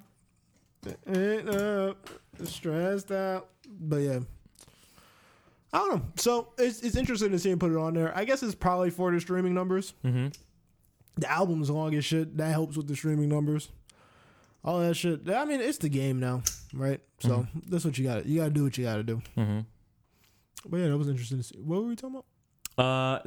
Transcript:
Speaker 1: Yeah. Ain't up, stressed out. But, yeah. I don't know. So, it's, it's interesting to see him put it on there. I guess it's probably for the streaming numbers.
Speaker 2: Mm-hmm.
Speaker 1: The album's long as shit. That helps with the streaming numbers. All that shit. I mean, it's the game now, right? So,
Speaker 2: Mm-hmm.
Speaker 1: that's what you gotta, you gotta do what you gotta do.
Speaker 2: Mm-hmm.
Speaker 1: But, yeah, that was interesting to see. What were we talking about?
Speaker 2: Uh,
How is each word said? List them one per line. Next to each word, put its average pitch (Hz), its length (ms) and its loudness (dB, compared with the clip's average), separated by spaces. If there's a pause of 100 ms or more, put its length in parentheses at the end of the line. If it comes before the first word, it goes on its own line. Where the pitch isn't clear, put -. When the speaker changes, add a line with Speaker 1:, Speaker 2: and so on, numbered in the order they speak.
(840)
Speaker 1:
Yeah. - 300 -6
Ain't 202 340 0
up, 196 600 -2 (320)
stressed 175 680 -2
out. 190 380 -2 (180)
But, 160 300 -2
yeah. 139 220 0 (1500)
I 311 60 2
don't 392 180 2
know. 160 60 -2 (140)
So, 240 320 0 (100)
it's, 247 220 2
it's 233 160 0
interesting 233 340 2
to 185 80 2
see 185 120 2
him 180 80 2
put 175 120 2
it 160 60 2
on 160 180 0
there. 165 220 0
I 196 80 0
guess 269 180 0
it's 220 120 -2
probably 180 360 2
for 175 220 0
the 175 80 2
streaming 180 340 0
numbers. 185 380 0 (120)
Speaker 2:
Mm-hmm. 127 240 2 (880)
Speaker 1:
The 156 140 -2
album's 160 400 2
long 156 240 0
as 147 100 0
shit. 160 340 0
That 156 140 0
helps 156 240 0
with 147 120 -4
the 147 80 -2
streaming 151 320 2
numbers. 151 400 0 (960)
All 170 160 0
that 170 140 4
shit. 165 340 0
I 233 160 2
mean, 294 160 0
it's 262 180 0
the 156 100 0
game 135 320 2
now, 127 220 -2 (320)
right? 135 260 -2 (200)
So, 120 200 4
Speaker 2:
Mm-hmm. 123 180 -4 (100)
Speaker 1:
that's 175 160 0
what 139 140 0
you 131 60 2
gotta, 117 220 0
you 156 140 2
gotta 156 100 2
do 147 140 4
what 135 140 0
you 123 60 -2
gotta 107 180 0
do. 113 180 -2 (160)
Speaker 2:
Mm-hmm. 104 240 2 (1080)
Speaker 1:
But, 165 120 -4
yeah, 175 100 2
that 143 100 4
was 147 100 2
interesting 127 300 -2
to 120 60 -4
see. - 160 -14
What 165 220 0
were 233 60 -2
we 233 80 -2
talking 262 200 -10
about? 262 80 -12 (600)
Speaker 2:
Uh, 131 420 0